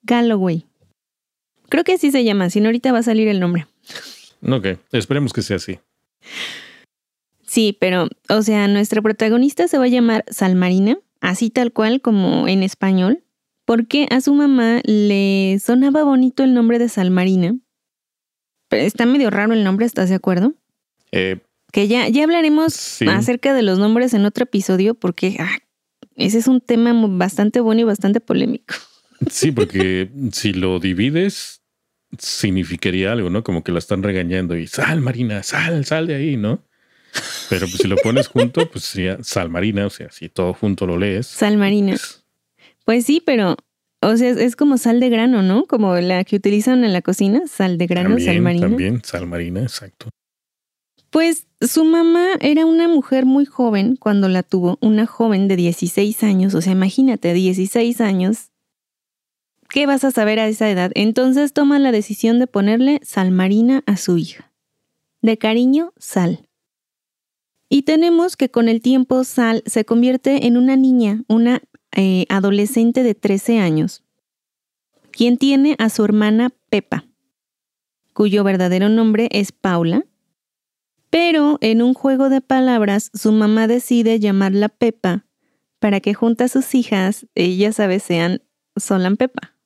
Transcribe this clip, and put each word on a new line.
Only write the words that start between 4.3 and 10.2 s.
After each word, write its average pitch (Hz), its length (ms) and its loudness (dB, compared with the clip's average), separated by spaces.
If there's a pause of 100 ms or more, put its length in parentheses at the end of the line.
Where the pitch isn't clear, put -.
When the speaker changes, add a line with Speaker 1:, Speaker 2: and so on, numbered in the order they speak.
Speaker 2:
Ok, 120 220 -2 (240)
esperemos 131 420 -2
que - 80 -4
sea 101 160 -4
así. 90 220 -10 (1700)
Speaker 1:
Sí, 214 340 0
pero, 180 300 0 (200)
o 214 120 2
sea, 208 260 2
nuestra 208 340 0
protagonista 226 680 0
se 320 100 0
va 262 80 2
a 254 40 2
llamar 233 400 2